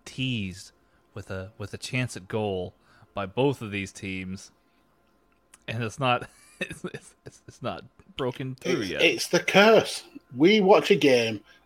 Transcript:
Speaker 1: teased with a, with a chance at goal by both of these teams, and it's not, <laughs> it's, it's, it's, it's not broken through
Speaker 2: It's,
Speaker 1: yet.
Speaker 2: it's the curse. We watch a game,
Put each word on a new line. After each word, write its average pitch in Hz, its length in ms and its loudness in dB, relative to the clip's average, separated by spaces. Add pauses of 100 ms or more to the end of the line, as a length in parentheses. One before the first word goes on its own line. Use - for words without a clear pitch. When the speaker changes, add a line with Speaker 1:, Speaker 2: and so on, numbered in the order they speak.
Speaker 1:
teased 110 680 -8 (420)
with 101 160 -16
a, 95 260 -12
with 101 160 -14
a 98 60 -12
chance - 380 -6
at 92 120 -16
goal 101 460 -4 (400)
by 101 100 -6
both 123 380 -2
of 107 80 -8
these 98 220 -6
teams, 92 580 -10 (1160)
and 117 140 -6
it's 110 160 -8
not, 123 300 0 (160)
<laughs> - 160 -20
it's, - 240 -10
it's, - 300 -14 (100)
it's, - 240 -20
it's - 140 -20
not 101 220 -8 (320)
broken 131 380 -6
through 165 280 -4
Speaker 2:
It's, 95 80 -6
Speaker 1:
yet. 76 120 -2
Speaker 2:
it's 139 260 0
the 175 120 0
curse. - 640 4 (320)
We 196 240 6
watch 185 300 6
a 208 60 6
game, 120 440 4 (260)